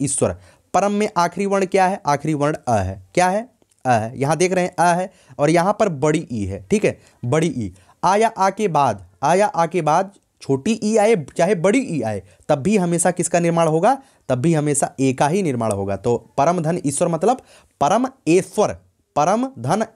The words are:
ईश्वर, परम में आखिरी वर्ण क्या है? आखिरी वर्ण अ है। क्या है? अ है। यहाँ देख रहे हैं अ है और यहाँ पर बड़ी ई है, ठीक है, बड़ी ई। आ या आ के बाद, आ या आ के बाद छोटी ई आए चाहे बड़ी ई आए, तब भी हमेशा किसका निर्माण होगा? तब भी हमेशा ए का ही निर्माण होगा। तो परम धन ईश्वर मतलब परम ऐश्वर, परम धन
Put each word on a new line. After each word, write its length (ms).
ईश्वर, 340
परम 180
में 240
आखिरी 300
वर्ण 200
क्या 200
है? 200
आखिरी 280
वर्ण 220
अ 80
है। 260
क्या 140
है? 200
अ 60
है। 300
यहाँ 160
देख 160
रहे 120
हैं 120
अ 180
है 160
और 120
यहाँ 300
पर 80
बड़ी 440
ई 120
है, 260
ठीक 140
है, 140
बड़ी 240
ई। 240
आ 140
या 120
आ 220
के 180
बाद, 360
आ 120
या 120
आ 200
के 160
बाद 280
छोटी 300
ई 120
आए 180
चाहे 200
बड़ी 240
ई 220
आए, 200
तब 100
भी 180
हमेशा 340
किसका 300
निर्माण 280
होगा? 280
तब 100
भी 160
हमेशा 360
ए 120
का 160
ही 140
निर्माण 300
होगा। 240
तो 200
परम 220
धन 260
ईश्वर 220
मतलब 340
परम 260
ऐश्वर, 480
परम 300
धन 240